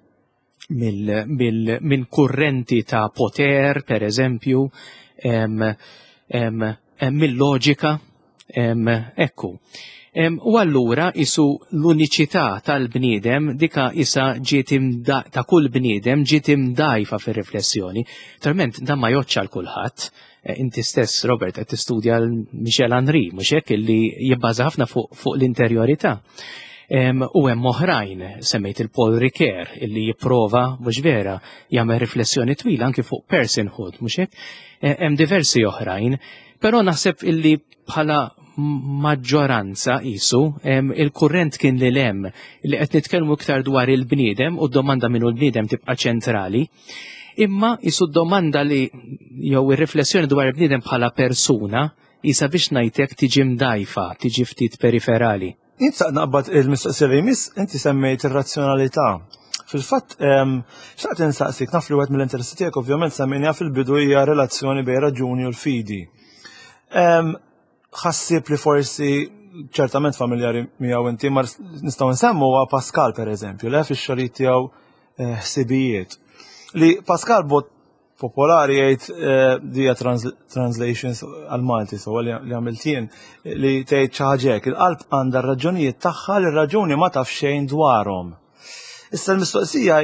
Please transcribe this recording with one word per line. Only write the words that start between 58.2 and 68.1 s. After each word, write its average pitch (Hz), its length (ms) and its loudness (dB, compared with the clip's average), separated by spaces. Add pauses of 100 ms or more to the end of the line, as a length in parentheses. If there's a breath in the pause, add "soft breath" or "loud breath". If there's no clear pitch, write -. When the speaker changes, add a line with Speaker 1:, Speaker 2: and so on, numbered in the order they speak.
Speaker 2:
ir-razzjonalità. 135 800 0 (640 loud breath)
Fil-fatt, 151 500 -4
em, 135 380 4 (400 loud breath)
xtaqt 330 260 -4
insaqsik, 135 480 -2
naf 165 160 -2
li 147 80 2
wieħed 143 160 0
mill-interessi 135 460 -4
tiegħek, 170 180 -2
ovvjament, 147 380 -2
semmejniha 139 420 0
fil-bidu 139 460 -2
hija 139 260 4
relazzjoni 135 560 0
bejn 127 220 0
raġuni 127 400 -2
u 123 40 -4
l-fidi. 110 520 -6 (1000 loud breath)
Em, 165 320 4 (680)
ħassib 160 500 0